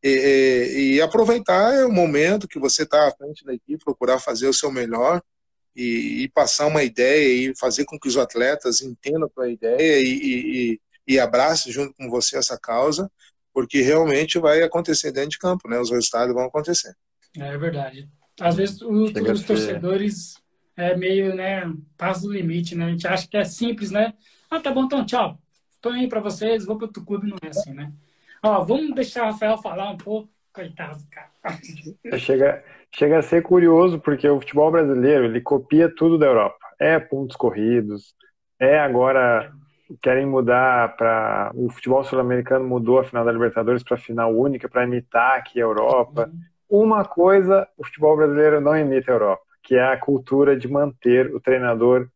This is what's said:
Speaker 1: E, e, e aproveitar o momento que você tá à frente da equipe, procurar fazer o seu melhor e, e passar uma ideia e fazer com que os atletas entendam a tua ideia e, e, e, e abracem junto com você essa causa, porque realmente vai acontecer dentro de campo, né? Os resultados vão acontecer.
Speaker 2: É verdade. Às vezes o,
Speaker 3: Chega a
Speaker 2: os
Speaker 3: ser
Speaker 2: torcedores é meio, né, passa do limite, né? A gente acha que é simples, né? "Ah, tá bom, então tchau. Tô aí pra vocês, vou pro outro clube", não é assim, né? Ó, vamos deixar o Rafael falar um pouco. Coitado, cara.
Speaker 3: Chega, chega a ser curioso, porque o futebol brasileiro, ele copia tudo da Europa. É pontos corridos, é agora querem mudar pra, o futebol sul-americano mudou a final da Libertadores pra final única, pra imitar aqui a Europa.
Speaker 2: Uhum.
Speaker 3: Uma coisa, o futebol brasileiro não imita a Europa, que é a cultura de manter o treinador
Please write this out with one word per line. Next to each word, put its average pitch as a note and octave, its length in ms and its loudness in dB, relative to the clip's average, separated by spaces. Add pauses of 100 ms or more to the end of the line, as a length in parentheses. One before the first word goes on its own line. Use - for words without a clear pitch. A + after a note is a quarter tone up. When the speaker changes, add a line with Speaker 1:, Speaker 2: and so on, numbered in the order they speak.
Speaker 1:
E, C#3 60 2
e, C3+ 840 2
e C#3+ 60 4
aproveitar A3+ 840 2
o B3 60 0
momento F3 560 0
que - 120 -12
você C3+ 260 -2
tá D3+ 220 4
à C3+ 40 0
frente D3 340 -16
da C3+ 80 -8
equipe, C#3+ 320 -10
procurar B2+ 340 -2
fazer A#2+ 280 -4
o C3+ 60 2
seu C#3+ 180 -2
melhor B2 500 -2 (540)
e, A#2 480 -4
e C3+ 60 -8
passar D3 380 0
uma D3+ 160 0
ideia C3 680 2
e B2+ 60 -10
fazer B2+ 280 -2
com D3+ 120 -18
que C#3 100 -8
os B2+ 100 -2
atletas B2 640 -2
entendam C#3 440 -6
a - 40 -8
tua B2+ 200 -6
ideia C3+ 520 0
e, C3 60 0
e, B2+ 640 -4 (360)
e, C3 60 0
e C3 60 4
abracem B2+ 520 0
junto C3+ 220 -8
com B2+ 160 -14
você B2 280 -4
essa B2 220 -4
causa, C#3+ 500 -2 (440)
porque C3 280 -2
realmente D#3 580 2
vai D#3 240 4
acontecer E3 480 -2
dentro C#3 200 -4
de - 60 -12
campo, F3+ 320 -4
né? A#2 100 -4
Os A#2+ 120 -4
resultados A#2+ 420 -2
vão B2+ 120 -2
acontecer. D#3 500 -6 (420)
Speaker 2:
É C#3+ 200 -12
verdade. C#3+ 520 -8 (300)
Às E3+ 160 2
vezes G3 260 -4
o, A3 260 0
Speaker 3:
Chega G#3+ 220 -2
a G#3+ 40 2
Speaker 2:
os G#3 80 -2
Speaker 3:
ser - 60 -14
Speaker 2:
torcedores G3 880 -2 (400)
é F3 200 -2
meio, F#3+ 400 -2
né, F#3 360 -6 (260)
passa F#3 240 -4
do G3+ 100 -8
limite, E3+ 440 -4
né? E3+ 100 -4
A E3+ 40 -4
gente E3+ 180 -4
acha F3+ 200 -4
que G#3 100 -4
é G3+ 60 0
simples, A3 480 -6
né? A3 220 0 (360)
"Ah, D#4+ 100 -4
tá C#4 120 -4
bom, C4 140 0
então C4 200 -2
tchau. G#3+ 320 -4 (440)
Tô A#3 80 -4
aí B3 180 -4
pra A3+ 140 -4
vocês, G#3 440 -4
vou G#3+ 120 -6
pro A3+ 100 -10
outro G3 180 -16
clube", G3+ 240 -6
não G3 140 -12
é D#3+ 60 -12
assim, D3 240 -6
né? C#3+ 180 -14 (520)
Ó, G3+ 200 2
vamos C4 320 -2
deixar B3 280 -4
o G#3+ 80 -2
Rafael G#3+ 260 -2
falar G3 340 -8
um F3+ 60 -14
pouco. G#3+ 320 -10 (240)
Coitado, D#3+ 440 -16 (140)
cara. - 480 -14 (580)
Speaker 3:
Chega, C#3 460 0 (300)
chega D3+ 260 2
a - 20 0
ser E3 200 2
curioso, E3+ 580 6
porque D3 280 0
o C#3+ 120 4
futebol D3 320 2
brasileiro, C#3 540 4
ele A#2 140 -2
copia D3 540 2
tudo E3 240 2
da D3+ 80 4
Europa. A2+ 320 2 (220)
É D#3+ 200 2
pontos C3+ 360 -8
corridos, G#2+ 800 -2 (440)
é C#3 200 4
agora B2+ 720 2 (480)
querem C3 240 0
mudar B2+ 720 2
pra, A2 560 0
o B2 160 -4
futebol C3 340 0
sul-americano C3 640 -2
mudou B2 340 2
a C3 40 0
final A#2+ 220 -4
da A#2+ 60 2
Libertadores A#2 520 0
pra B2 140 -4
final A#2 380 -4
única, C3 340 -2
pra B2 160 0
imitar B2 520 0
aqui A#2+ 220 -8
a A#2 40 2
Europa. A#2+ 680 0 (400)
Speaker 2:
Uhum. G#3 140 4
Speaker 3:
Uma G#3+ 220 2
coisa, F#3+ 600 4 (100)
o D3 80 -14
futebol D3+ 300 2
brasileiro D3+ 460 4
não D3+ 160 2
imita C3+ 340 0
a B2 40 4
Europa, G#2 280 0 (200)
que C3 120 0
é B2 80 6
a C3 140 2
cultura C3+ 600 2
de B2+ 100 -8
manter C3+ 680 2
o B2 40 -6
treinador B2 760 2